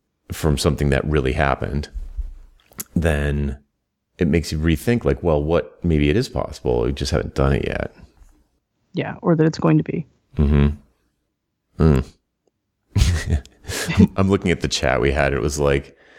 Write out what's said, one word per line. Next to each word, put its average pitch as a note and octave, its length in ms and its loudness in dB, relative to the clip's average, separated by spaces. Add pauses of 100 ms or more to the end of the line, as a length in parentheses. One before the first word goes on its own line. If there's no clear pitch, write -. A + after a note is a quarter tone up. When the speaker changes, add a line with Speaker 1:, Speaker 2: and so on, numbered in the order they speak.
(300)
Speaker 1:
from D2+ 280 -2
something C#2+ 320 0
that B1+ 140 0
really C#2 280 -2
happened, C#2 560 -2 (1040)
then D2 640 0 (600)
it E2+ 100 0
makes E2 240 0
you D#2+ 60 -4
rethink, E2 460 0
like, C#2 200 0
well, D2+ 180 2
what, D#2+ 420 -2
maybe D2+ 240 2
it D#2 80 2
is B2+ 120 -2
possible. - 540 -4
We B1 100 -2
just C#2 180 -6
haven't - 240 -2
done C#2 180 2
it G1+ 140 0
yet. - 280 -6 (1000)
Speaker 2:
Yeah, D#3 280 -6
or F3 140 4
that D#3 80 4
it's D#3+ 140 0
going D#3+ 180 4
to D3+ 80 2
be. - 220 -6 (300)
Speaker 1:
Mm-hmm. D2 320 4 (1120)
Mm. C#2+ 240 4 (880)
<laughs> - 1200 0
I'm G2 140 2
looking G2 200 0
at D#2+ 100 0
the D2 80 -2
chat C2 320 0
we C#2 120 2
had. C#2+ 200 2
It C2+ 80 -2
was C#2+ 180 -2
like, C#2+ 300 0 (300)